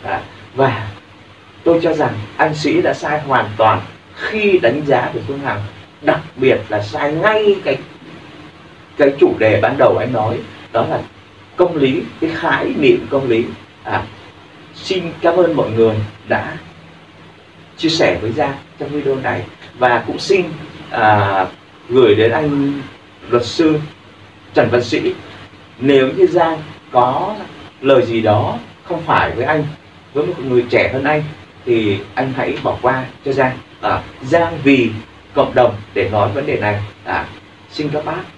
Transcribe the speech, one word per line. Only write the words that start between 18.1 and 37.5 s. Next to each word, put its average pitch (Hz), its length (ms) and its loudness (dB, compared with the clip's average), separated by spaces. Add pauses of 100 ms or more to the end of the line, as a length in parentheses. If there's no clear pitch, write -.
với 110 100 -4
Giang 139 220 -2 (260)
trong 139 100 -8
video 135 260 -2
này, 120 280 -4 (340)
và 120 300 2
cũng - 120 -6
xin, 185 260 2 (440)
à, 101 560 2 (440)
gửi 117 260 6
đến 110 160 4
anh 143 500 0 (480)
luật 120 160 2
sư 156 340 2 (720)
Trần 139 180 4
Văn 120 120 2
Sĩ, - 300 -2 (680)
nếu 131 380 4
như 185 100 8
Giang 160 320 2 (320)
có 131 440 2 (460)
lời 131 240 4
gì 113 160 -2
đó - 360 2 (260)
không 160 220 -6
phải 151 260 0
với 117 140 -4
anh, 151 180 0 (500)
với 151 120 0
một 180 140 -4
người 123 300 0
trẻ - 240 2
hơn 139 100 -4
anh, 151 200 0 (420)
thì 110 340 0 (160)
anh 131 220 -2
hãy 139 260 -4
bỏ - 180 -2
qua 127 240 0 (200)
cho 139 60 -2
Giang. 127 260 0 (240)
À, - 200 -2 (200)
Giang 165 420 0
vì 127 260 4 (440)
cộng - 220 0
đồng 120 200 4 (180)
để 95 180 -2
nói 104 220 2
vấn - 120 -4
đề - 140 -2
này. 101 220 -2 (220)
À, 82 220 -6 (460)